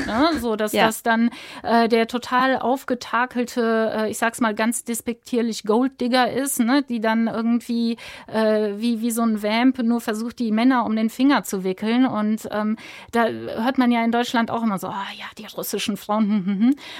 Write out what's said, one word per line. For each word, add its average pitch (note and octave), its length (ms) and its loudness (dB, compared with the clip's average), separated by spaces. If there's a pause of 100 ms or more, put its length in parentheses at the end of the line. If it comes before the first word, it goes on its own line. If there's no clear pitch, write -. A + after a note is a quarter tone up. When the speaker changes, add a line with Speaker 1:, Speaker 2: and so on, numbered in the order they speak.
Speaker 1:
ne? A#3+ 240 2
Speaker 2:
<laughs> D4+ 100 0
Speaker 1:
So, A3+ 160 -2
dass G#3+ 180 -2
Speaker 2:
Ja. G#3 120 4
Speaker 1:
das A3 160 0
dann, A#3 300 2 (320)
äh, A#3 260 4
der A3+ 180 4
total B3+ 520 0
aufgetakelte, A#3 1400 0
äh, G#3+ 160 -2
ich A3 80 -8
sag's A#3 200 0
mal A3 140 0
ganz A3 300 -2
despektierlich, A#3 800 -4
Golddigger B3 680 2
ist, C4+ 280 -2
ne? B3+ 280 2
Die A#3+ 140 -4
dann A3+ 240 2
irgendwie, A#3 720 0 (300)
äh, G#3+ 500 2
wie, A3+ 240 0
wie A#3+ 80 0
so A3+ 140 0
ein A3 180 2
Vamp A#3 400 2
nur A#3 200 2
versucht, A3+ 360 -4
die A3+ 140 -2
Männer A#3+ 340 4
um A3 100 -2
den A3 140 0
Finger C4 340 2
zu F#3+ 200 -4
wickeln. G#3+ 420 0
Und, G#3+ 460 -2
ähm, G#3+ 260 -2 (340)
da A#3 140 2
hört A3+ 540 -2
man B3 120 4
ja A#3 140 2
in A#3 60 0
Deutschland A#3 400 0
auch A3+ 100 -4
immer G#3+ 160 0
so, F3+ 100 -8
"Ah G3 200 -8 (100)
ja, - 80 -14 (140)
die G#3+ 80 -14
russischen G3 500 -4
Frauen, G#3+ 320 0
hm, G3+ 160 0
hm, G3 140 0
hm." B3 160 4 (240)